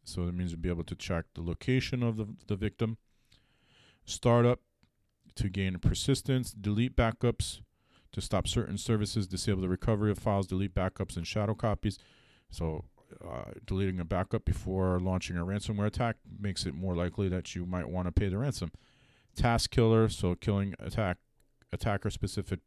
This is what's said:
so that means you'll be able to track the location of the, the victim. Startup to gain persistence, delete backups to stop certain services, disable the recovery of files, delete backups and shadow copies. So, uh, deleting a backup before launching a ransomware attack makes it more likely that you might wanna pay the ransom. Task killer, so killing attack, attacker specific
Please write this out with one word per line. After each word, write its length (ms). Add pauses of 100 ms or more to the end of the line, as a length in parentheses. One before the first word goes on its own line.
so 220
that 100
means 160
you'll 100
be 80
able 160
to 120
track 380
the 80
location 600
of 140
the, 120 (200)
the 80
victim. 400 (1080)
Startup 560 (760)
to 120
gain 300
persistence, 720
delete 460
backups 640 (500)
to 100
stop 280
certain 300
services, 500
disable 340
the 60
recovery 420
of 80
files, 280
delete 280
backups 420
and 100
shadow 280
copies. 440 (520)
So, 360 (380)
uh, 260 (140)
deleting 360
a 40
backup 400
before 540
launching 380
a 80
ransomware 420
attack 300 (240)
makes 260
it 80
more 220
likely 320
that 260
you 120
might 220
wanna 220
pay 180
the 100
ransom. 340 (640)
Task 340
killer, 380
so 260
killing 460
attack, 380 (540)
attacker 380
specific 560